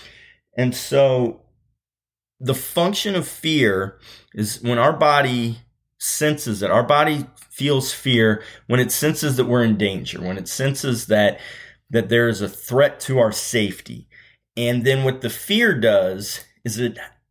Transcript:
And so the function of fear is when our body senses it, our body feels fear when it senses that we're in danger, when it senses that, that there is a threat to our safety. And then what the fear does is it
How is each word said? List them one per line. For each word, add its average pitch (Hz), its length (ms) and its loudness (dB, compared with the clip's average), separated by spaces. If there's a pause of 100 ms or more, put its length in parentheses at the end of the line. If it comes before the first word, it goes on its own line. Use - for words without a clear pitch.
(580)
And 123 160 0
so 131 680 2 (1000)
the 131 140 -2
function 202 600 -2
of 165 120 -2
fear 104 720 0 (360)
is 107 260 -4
when 120 160 -2
our 131 160 4
body 135 680 2 (380)
senses 135 640 -2
it, 95 80 0
our 110 120 4
body 147 440 2 (220)
feels 135 440 -2
fear 113 500 2 (240)
when 123 140 2
it 123 100 0
senses 147 460 0
that 123 100 2
we're 120 180 2
in 110 140 2
danger, 92 420 -4
when 90 160 -6
it 92 120 -12
senses 135 580 -4
that, 104 340 4 (500)
that 110 180 0
there 117 200 4
is 101 140 -2
a 98 60 -2
threat 131 520 0
to 131 200 0
our 110 120 4
safety. - 760 -6 (480)
And 120 280 0
then 135 200 2
what 131 160 -2
the 113 100 -4
fear 208 480 0
does 101 640 0 (200)
is 110 140 -6
it 120 200 -4 (320)